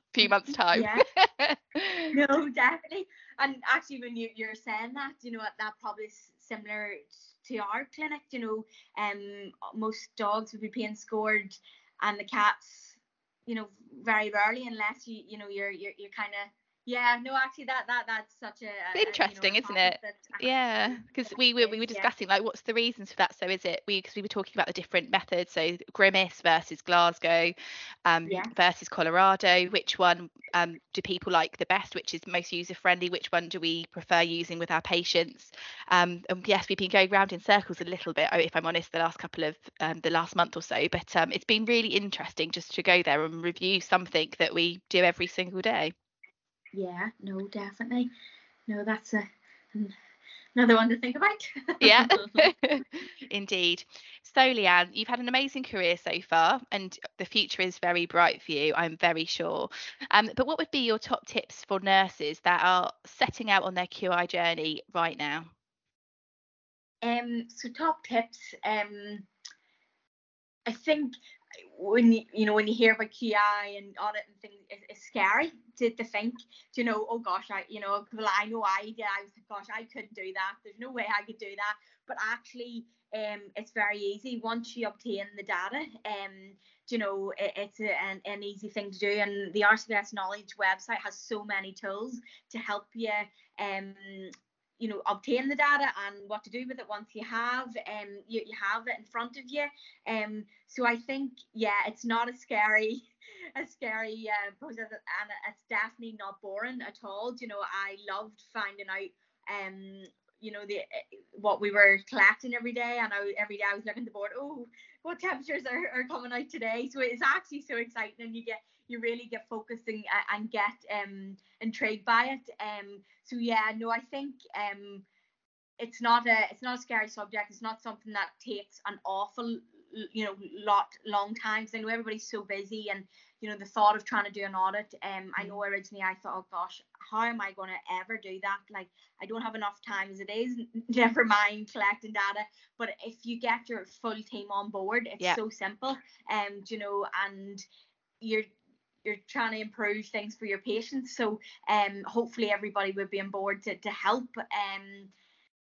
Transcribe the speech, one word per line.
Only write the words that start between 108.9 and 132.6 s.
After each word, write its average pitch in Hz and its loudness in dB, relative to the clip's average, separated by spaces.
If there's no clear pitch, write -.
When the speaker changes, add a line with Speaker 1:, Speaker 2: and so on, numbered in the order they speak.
Speaker 2:
um, 190 -14
you 220 -12
know, 208 -12
the, 202 -4
what 202 0
we 208 0
were 202 8
collecting 220 4
every 240 -6
day, 240 -2
and 208 -2
I, 202 -4
every 208 -4
day 208 -6
I 202 -2
was 220 -12
looking 220 -8
at - -10
the 226 -12
board, 208 -8
"Oh, 277 -10
what 339 -8
temperatures 208 -4
are, 254 -4
are 254 -6
coming 247 -8
out 247 -6
today?" 233 -4
So 269 -8
it's 247 -2
actually 294 0
so 247 -6
exciting, 233 -6
and 226 -10
you 233 -10
get, 220 -10
you 240 -8
really 233 -4
get 226 -12
focused 233 -12
and, 214 -6
and 214 -6
get, 208 -2
um, 196 -8
intrigued 220 -4
by 233 4
it. - -18
Um, 202 -10
so 247 -10
yeah, 226 2
no, 226 -4
I 233 0
think, 277 -10
um, 202 -8
it's 233 -10
not 240 4
a, 226 6
it's - -20
not 247 -6
a 247 -12
scary 220 -4
subject. 208 -8
It's 202 -20
not 220 -6
something 220 -14
that 196 -4
takes 208 -10
an 202 -10
awful, 208 -4
you 220 -4
know, 196 -6
lot, 202 4
long 208 -2
time, 220 -4
'cause 220 -16
I 226 -6
know 214 -8
everybody's 220 -6
so 202 -8
busy, 202 -8